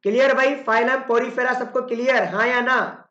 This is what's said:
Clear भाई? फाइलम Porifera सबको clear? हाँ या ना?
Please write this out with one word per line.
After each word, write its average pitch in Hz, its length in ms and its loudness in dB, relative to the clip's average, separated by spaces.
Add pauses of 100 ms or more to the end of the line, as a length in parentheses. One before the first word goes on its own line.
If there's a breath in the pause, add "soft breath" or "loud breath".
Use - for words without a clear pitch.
Clear 254 320 2
भाई? 269 200 2
फाइलम 233 420 0
Porifera 247 580 -2
सबको 247 280 -4
clear? 247 420 0
हाँ 208 220 -2
या 247 140 0
ना? 240 500 -2